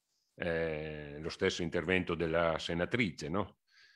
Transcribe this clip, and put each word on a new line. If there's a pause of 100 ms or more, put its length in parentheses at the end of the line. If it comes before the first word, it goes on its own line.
(340)
eh,
lo
stesso
intervento
della
senatrice,
no? (380)